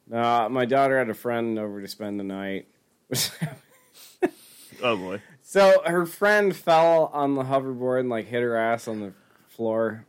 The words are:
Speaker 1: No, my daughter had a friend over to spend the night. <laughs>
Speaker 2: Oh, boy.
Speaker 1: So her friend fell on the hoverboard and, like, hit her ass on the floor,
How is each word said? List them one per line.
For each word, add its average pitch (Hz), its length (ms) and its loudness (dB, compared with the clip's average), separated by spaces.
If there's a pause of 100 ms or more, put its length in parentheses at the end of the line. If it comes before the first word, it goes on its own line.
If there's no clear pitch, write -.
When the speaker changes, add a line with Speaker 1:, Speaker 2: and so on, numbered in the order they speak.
Speaker 1:
No, 117 440 0
my 127 160 0
daughter 135 320 2
had 120 100 0
a 113 60 -6
friend 117 440 -4
over 104 220 -8
to 98 80 -12
spend 101 320 -8
the 98 40 -8
night. 98 440 -8 (420)
<laughs> - 380 -6 (1400)
Speaker 2:
Oh, 113 120 0
boy. 92 240 -8 (220)
Speaker 1:
So 190 420 6
her 170 220 0
friend 202 500 2
fell 165 560 4
on 143 240 0
the 135 80 -2
hoverboard 131 560 -2
and, 127 80 -2
like, 110 180 -4
hit 120 160 -2
her 120 140 0
ass 117 320 0
on 110 120 -6
the 101 120 -10 (380)
floor, 113 580 -4